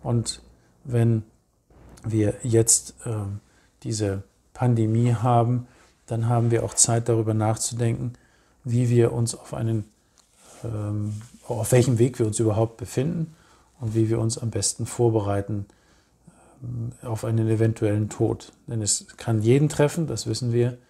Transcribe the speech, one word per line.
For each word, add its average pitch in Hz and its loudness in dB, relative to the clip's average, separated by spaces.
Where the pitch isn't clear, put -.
Und 120 -2
wenn 117 2
wir 107 0
jetzt, 113 2
ähm, 104 -6
diese 104 -2
Pandemie 117 2
haben, 120 2
dann 113 -2
haben 117 2
wir 113 2
auch 113 -6
Zeit, 117 2
darüber 113 2
nachzudenken, 117 -2
wie 120 0
wir 120 4
uns 117 -2
auf - -16
einen, 113 -2
ähm, 107 -6
auf 113 -2
welchem 123 6
Weg 120 2
wir 113 2
uns 104 -2
überhaupt 110 2
befinden 160 -4
und 110 -4
wie 113 2
wir 113 0
uns 113 -2
am 113 -4
besten 110 -4
vorbereiten, 101 0
ähm, 120 -8
auf 123 -8
einen 113 0
eventuellen 107 0
Tod. - -4
Denn 113 -6
es - -4
kann 110 -2
jeden 135 4
treffen, 147 0
das 120 -8
wissen 117 -2
wir. 120 0